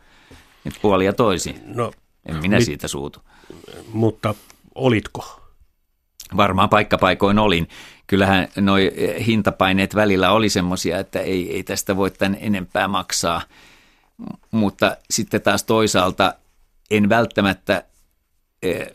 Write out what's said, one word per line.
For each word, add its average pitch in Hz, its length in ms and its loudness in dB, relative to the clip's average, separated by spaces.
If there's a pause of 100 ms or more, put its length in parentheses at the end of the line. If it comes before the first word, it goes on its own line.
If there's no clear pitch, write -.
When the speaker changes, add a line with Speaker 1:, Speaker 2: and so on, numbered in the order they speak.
(640)
Speaker 1:
Et - 160 -8
puoli 95 240 4
ja 98 80 2
toisin. 98 520 -2
Speaker 2:
No, 117 260 -6 (340)
Speaker 1:
En 80 100 -8
minä 90 220 0
Speaker 2:
mit-, 120 80 4
Speaker 1:
siitä 73 220 -6
suutu. 71 320 -10 (720)
Speaker 2:
mutta 110 420 0 (400)
olitko? - 680 -2 (960)
Speaker 1:
Varmaan 98 320 2
paikkapaikoin 101 680 2
olin. 85 300 0 (380)
Kyllähän 95 480 2
noi, 98 420 2
eh, - 280 -4
hintapaineet 98 720 0
välillä 95 360 2
oli 110 180 4
semmosia, 90 500 -2
että 95 200 -8
ei, 90 360 -4
ei 92 80 -6
tästä 98 340 -4
voi 95 140 0
tän 98 280 -2
enempää 98 480 -2
maksaa. 90 540 -4 (760)
M-, - 60 -18 (340)
mutta 101 400 0 (140)
sitten 110 300 -2
taas 101 220 0
toisaalta 98 680 2 (580)
en 104 180 2
välttämättä, 101 720 0 (800)
eh, 82 320 -4